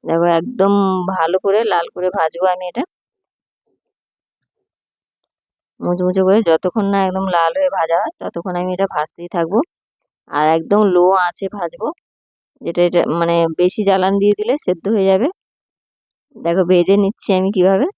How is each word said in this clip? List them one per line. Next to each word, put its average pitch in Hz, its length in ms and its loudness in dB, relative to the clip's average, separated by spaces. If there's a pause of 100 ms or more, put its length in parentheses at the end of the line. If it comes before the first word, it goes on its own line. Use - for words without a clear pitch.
দেখো, 165 220 0 (120)
একদম 196 340 0 (420)
ভালো 175 300 0
করে 202 160 2 (120)
লাল 170 220 0
করে 180 140 -4 (100)
ভাজবো 170 360 -2
আমি 185 160 -8
এটা, 240 120 -6 (3000)
মুচমুচে 180 460 0
করে। 196 120 4 (100)
যতক্ষণ 196 420 0
না 196 160 0
একদম 185 180 -4 (100)
লাল 165 240 2
হয়ে 185 200 0
ভাজা 165 200 0
হয়, 233 220 -2
ততক্ষণ 180 400 -6
আমি 180 160 -2
এটা 190 180 0
ভাজতেই 170 420 -6
থাকবো। 170 220 0 (720)
আর 151 160 0 (100)
একদম 202 240 0 (140)
লো 175 100 6 (220)
আঁচে 185 200 -8 (100)
ভাজবো, 180 320 -6 (760)
যেটা, 170 200 -4
এটা, 175 180 2 (200)
মানে, 170 140 0 (260)
বেশি 180 240 0
জ্বালান 190 340 2
দিয়ে 202 180 2
দিলে 220 180 -2 (100)
সেদ্ধ 175 200 -4 (100)
হয়ে 190 160 2
যাবে। 196 180 2 (1080)
দেখো, 170 320 0
ভেজে 180 280 4
নিচ্ছি 202 320 -2 (100)
আমি 190 180 0
কিভাবে। 196 300 2 (120)